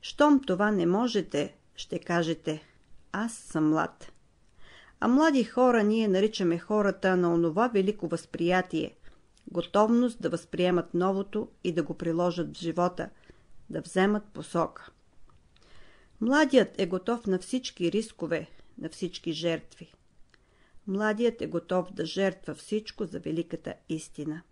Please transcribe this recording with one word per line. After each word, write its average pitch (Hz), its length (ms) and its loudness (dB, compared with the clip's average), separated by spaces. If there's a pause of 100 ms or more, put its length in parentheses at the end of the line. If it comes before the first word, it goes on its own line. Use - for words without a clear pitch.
Щом 285 400 4
това 202 280 0
не 180 160 2
можете, 196 680 0 (200)
ще - 220 -8
кажете: 160 640 -2 (500)
„Аз 226 220 -4
съм 156 340 0
млад.“ - 440 -2 (880)
А 214 80 0
млади 277 360 4
хора 247 380 4
ние 220 260 2
наричаме 185 500 2
хората 196 580 0
на 175 180 4
онова 170 340 2
велико 202 400 0
възприятие – 170 880 -2 (540)
готовност 226 720 2
да - 80 0
възприемат 170 640 0
новото 196 540 0 (160)
и 180 80 0
да 160 100 0
го 151 120 -4
приложат 170 600 -2
в - 40 -16
живота, 175 500 -2 (600)
да - 100 -6
вземат 208 440 0
посока. - 680 -6 (1300)
Младият 262 600 4
е 190 60 2
готов 190 400 -4
на 185 120 0
всички 185 540 -4
рискове, 170 560 -4 (300)
на 160 100 -10
всички - 440 -8
жертви. 160 600 -6 (960)
Младият 214 560 0
е - 40 -4
готов 175 460 -2
да 196 140 -4
жертва 190 480 -2
всичко - 500 -6
за 175 160 -8
великата 160 540 -6 (140)
истина. 156 640 -8